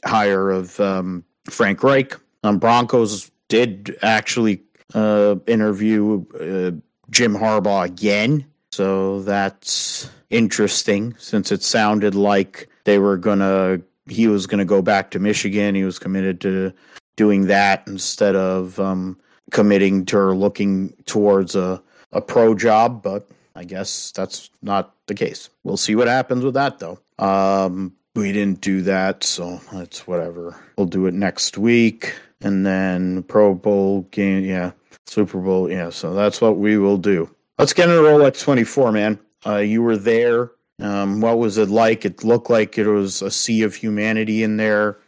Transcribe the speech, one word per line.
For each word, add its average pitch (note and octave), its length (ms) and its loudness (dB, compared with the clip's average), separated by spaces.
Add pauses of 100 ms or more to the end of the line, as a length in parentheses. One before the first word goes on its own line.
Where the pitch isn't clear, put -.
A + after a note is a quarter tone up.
hire G2 460 2
of, F#2 300 -4
um, F#2 440 -2 (240)
Frank - 340 -2
Reich. C3+ 340 2 (260)
Um, G#2 160 0
Broncos A2+ 720 0 (180)
did A2 540 -2
actually, G#2+ 600 0 (320)
uh, G#2 420 2 (100)
interview, G#2+ 800 0 (160)
uh, F2+ 300 -4 (400)
Jim A2 240 0
Harbaugh G#2 500 0
again. G#2 640 -2 (260)
So F#2+ 500 -2
that's - 840 -4 (220)
interesting, G#2+ 880 0
since - 320 -4
it G2+ 140 -2
sounded G#2+ 500 0
like G2+ 540 0 (160)
they G2+ 140 4
were G2 180 2
gonna, F#2+ 640 0 (280)
he A2+ 200 2
was G2+ 180 2
gonna G2+ 180 -2
go G2 160 2
back F#2+ 300 0
to G2+ 80 -6
Michigan. G2+ 560 -2
He G2 80 0
was F#2 160 -4
committed F#2+ 440 -4
to F#2+ 300 -2 (440)
doing G2+ 320 4
that G2 400 2
instead G2 480 -2
of, F#2 420 -2
um, F#2 400 -4 (320)
committing G2 560 4
to G#2 120 0
or F#2+ 180 2
looking G2 580 -2 (120)
towards G2+ 500 2
a, F#2 260 -4 (300)
a - 80 -2
pro A2+ 340 4
job, A2+ 480 2
but G2+ 260 -6 (280)
I F2+ 80 -18
guess F#2 480 -10
that's - 380 -10 (120)
not G2+ 320 -4 (140)
the G#2 60 -6
case. - 360 -8 (140)
We'll G2 120 -6
see G#2+ 200 0
what A#2+ 100 4
happens B2 380 0
with C3 100 -2
that, C3+ 240 -2
though. F2+ 220 -14 (180)
Um, F#2+ 720 0 (220)
we G2+ 180 -2
didn't G2+ 280 -2
do F#2+ 220 -2
that, F#2+ 420 -2
so F2+ 360 -6 (120)
that's F2+ 340 -14
whatever. E2+ 500 -8 (200)
We'll G2+ 100 0
do F#2 200 0
it F2+ 80 -2
next G2 440 -4
week, A2+ 560 2 (260)
and G2 240 0
then F#2 600 -2
Pro G#2 300 4
Bowl G2 560 0
game, G2 340 -2
yeah, F#2 280 -4 (340)
Super G2+ 320 -2
Bowl, F#2 320 0
yeah, F2 200 -6
so E2+ 240 -8
that's G2+ 260 0
what A2 160 4
we G#2 220 2
will G2 200 2
do. F2 320 0 (280)
Let's C#3+ 140 2
get F3 160 4
into E3+ 120 6
Rolex D3 420 6
twenty-four, B2+ 480 2
man. G#2+ 280 0 (280)
Uh, G#2 120 -2
you G#2+ 240 0
were A#2 140 2
there. A#2 540 0 (300)
Um, G2+ 400 -2
what A#2 180 2
was A2 200 0
it G#2 100 2
like? A2+ 380 2
It F2+ 180 -8
looked A#2 240 2
like A2 300 0
it G#2 80 0
was G2+ 340 0
a G2 100 -8
sea A2 320 -2
of G#2+ 120 -2
humanity A2 680 -2
in A2 140 -2
there. G#2+ 520 0